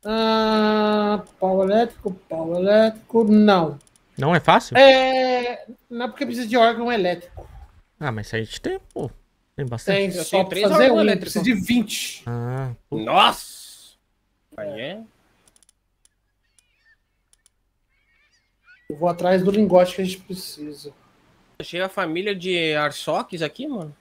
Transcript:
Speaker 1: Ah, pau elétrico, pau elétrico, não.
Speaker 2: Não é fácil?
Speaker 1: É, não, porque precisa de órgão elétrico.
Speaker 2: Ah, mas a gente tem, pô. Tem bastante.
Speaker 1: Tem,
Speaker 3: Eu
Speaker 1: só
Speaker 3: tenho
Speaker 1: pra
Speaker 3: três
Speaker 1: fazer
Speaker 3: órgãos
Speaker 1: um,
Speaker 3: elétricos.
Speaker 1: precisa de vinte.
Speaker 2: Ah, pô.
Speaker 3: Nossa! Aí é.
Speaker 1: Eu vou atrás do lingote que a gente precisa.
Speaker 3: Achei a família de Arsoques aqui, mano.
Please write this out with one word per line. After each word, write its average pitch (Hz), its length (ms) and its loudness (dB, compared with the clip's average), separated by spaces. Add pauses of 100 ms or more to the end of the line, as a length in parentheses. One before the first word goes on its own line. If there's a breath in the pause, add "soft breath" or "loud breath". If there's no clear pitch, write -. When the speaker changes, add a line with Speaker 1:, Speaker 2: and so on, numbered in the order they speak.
Speaker 1:
Ah, 214 1160 0 (180)
pau 190 220 0
elétrico, 208 500 0 (160)
pau 165 260 -6
elétrico, 220 720 2
não. 202 540 4 (380)
Speaker 2:
Não 143 180 0
é 160 60 4
fácil? 240 380 4
Speaker 1:
É, 262 880 4 (240)
não, 240 180 -6
porque 233 160 -8
precisa 233 220 -6
de 220 100 0
órgão 233 340 4
elétrico. 180 560 -4 (540)
Speaker 2:
Ah, 139 120 -4
mas 107 200 -8
a 113 60 -2
gente - 220 -8
tem, 370 180 -6 (160)
pô. - 160 -8 (460)
Tem 143 100 -6
bastante. 123 300 -4
Speaker 1:
Tem, 196 100 0 (100)
Speaker 3:
Eu 175 80 -6
Speaker 1:
só - 60 -10
Speaker 3:
tenho 190 140 2
Speaker 1:
pra 190 60 -8
Speaker 3:
três 196 180 0
Speaker 1:
fazer 208 160 4
Speaker 3:
órgãos 240 140 4
Speaker 1:
um, - 20 2
Speaker 3:
elétricos. 208 320 0
Speaker 1:
precisa 180 120 -2
de 240 100 2 (120)
vinte. - 600 -4
Speaker 2:
Ah, 123 440 -6 (180)
pô. 117 100 -8
Speaker 3:
Nossa! - 1000 -2 (600)
Aí 107 240 -10
é. 180 220 -10 (3750)
Speaker 1:
Eu 147 80 -10
vou 165 120 0
atrás 180 340 0
do 196 80 2
lingote 180 460 4
que 190 60 -4
a - 20 -2
gente 185 140 -6
precisa. 151 760 -16 (680)
Speaker 3:
Achei 170 220 -10
a 190 80 -4
família 185 480 -4
de 170 400 -2
Arsoques 156 680 -4
aqui, 196 240 -8
mano. 175 340 -10